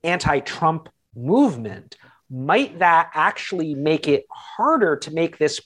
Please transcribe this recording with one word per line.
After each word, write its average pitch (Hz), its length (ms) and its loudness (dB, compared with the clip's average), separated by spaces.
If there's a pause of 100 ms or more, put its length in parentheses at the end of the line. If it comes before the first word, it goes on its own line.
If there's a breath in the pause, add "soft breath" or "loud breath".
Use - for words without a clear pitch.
anti-Trump 160 880 -2 (240)
movement, 120 840 -2 (320 soft breath)
might 165 520 -2
that 170 340 4
actually 160 640 -2
make 151 320 0
it 143 240 2
harder 214 640 0
to - 160 -14
make 165 260 -4
this 151 280 0